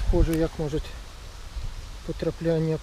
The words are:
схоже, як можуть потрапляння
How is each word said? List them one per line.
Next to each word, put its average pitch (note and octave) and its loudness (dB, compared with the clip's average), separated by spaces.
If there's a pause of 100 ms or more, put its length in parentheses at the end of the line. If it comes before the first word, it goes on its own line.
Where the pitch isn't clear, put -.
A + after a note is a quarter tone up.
схоже, E3 6
як D#3+ 4
можуть D3+ -2 (1160)
потрапляння D#3+ 0